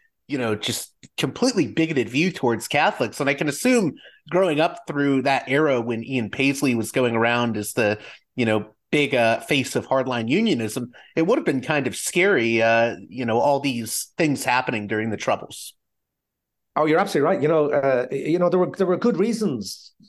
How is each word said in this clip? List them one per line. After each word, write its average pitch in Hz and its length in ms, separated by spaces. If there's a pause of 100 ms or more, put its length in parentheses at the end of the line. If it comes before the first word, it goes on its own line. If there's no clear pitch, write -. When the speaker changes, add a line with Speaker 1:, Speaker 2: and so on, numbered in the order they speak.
(280)
Speaker 1:
you 143 100
know, 113 180
just - 380 (240)
completely 185 500
bigoted 147 420
view 160 220
towards 117 360
Catholics. 147 520
And 139 100
I 143 40
can 156 140
assume 196 460 (360)
growing 175 300
up 160 280
through 143 360
that 135 240
era 139 340
when 117 220
Ian 120 260
Paisley 139 460
was 113 160
going 123 240
around 117 420
as 104 160
the, 104 240 (380)
you 123 100
know, 110 220 (240)
big, 139 240
uh, 113 240
face 135 360
of 123 120
hardline 123 420
unionism, 131 600 (240)
it 160 80
would 233 160
have - 60
been 135 160
kind 143 260
of 107 80
scary, 123 680
uh, 117 340 (140)
you 123 160
know, 117 140
all 139 200
these 120 600
things 151 240
happening 123 420
during 110 240
the 104 80
Troubles. - 560 (1040)
Speaker 2:
Oh, 151 100
you're 156 140
absolutely 175 280
right. 185 140
You 147 60
know, 156 240
uh, 135 400
you 151 280
know, 175 100
there 185 100
were, 175 180
there 185 100
were 180 100
good 226 200
reasons, 185 760 (160)